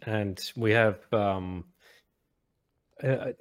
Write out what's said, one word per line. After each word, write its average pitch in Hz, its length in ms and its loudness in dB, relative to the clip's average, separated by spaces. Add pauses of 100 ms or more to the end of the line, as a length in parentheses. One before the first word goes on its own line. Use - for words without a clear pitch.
and 104 380 -2 (160)
we 113 160 2
have, 110 280 4 (120)
um, 95 540 -2 (1400)
a, 131 380 -2